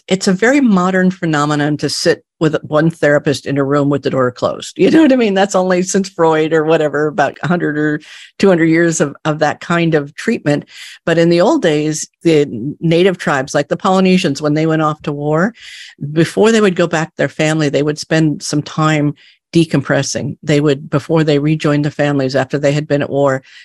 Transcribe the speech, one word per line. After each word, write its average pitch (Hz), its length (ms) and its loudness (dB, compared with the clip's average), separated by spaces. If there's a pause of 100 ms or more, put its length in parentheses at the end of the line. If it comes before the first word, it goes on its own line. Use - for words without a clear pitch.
it's 190 200 -2
a 190 60 2
very 254 280 2
modern 185 480 2
phenomenon 151 680 -2
to 147 120 -4
sit - 340 -2 (160)
with 156 220 0
one 156 300 0
therapist 147 560 0
in 139 100 -4
a 139 60 0
room 143 260 0
with 139 140 -2
the 139 80 -2
door 131 200 0
closed. - 460 -6
You 180 140 2
know 320 100 6
what 277 120 4
I - 20 2
mean? 226 180 0
That's 196 220 0
only 185 260 0
since 190 280 -2
Freud 160 440 0
or 160 100 2
whatever, 151 440 0
about 143 340 -2
a 147 60 -6
hundred 156 280 -2
or 151 260 -2 (360)
two 196 120 4
hundred 165 160 4
years 165 360 2
of, 143 140 -4 (100)
of 156 140 -2
that 147 220 -2
kind 170 340 0
of 147 180 -4
treatment. - 560 -4 (340)
But 165 140 0
in 170 120 4
the 170 120 4
old 262 220 2
days, 156 440 -2 (140)
the 156 240 2 (360)
native 175 360 2
tribes, 143 380 -4
like 147 140 -2
the 175 80 -4
Polynesians, 185 680 0
when 147 100 0
they 156 140 0
went 160 160 0
off 151 200 -4
to 160 80 -6
war, 151 440 -2 (560)
before 175 400 2
they 220 100 4
would 190 140 2
go 175 100 0
back 165 240 -2
to - 80 -20
their 143 120 0
family, 156 400 0
they 143 140 0
would 151 140 -2
spend 160 460 0
some 151 180 -4
time 151 540 0 (380)
decompressing. 147 920 -2
They 147 160 2
would, 147 300 0
before 160 340 0
they 147 160 2
rejoined 151 460 0
the 143 60 -4
families 139 440 -2
after 131 240 -2
they 143 140 0
had 151 120 -2
been 147 160 0
at - 80 -6
war, 135 320 0 (240)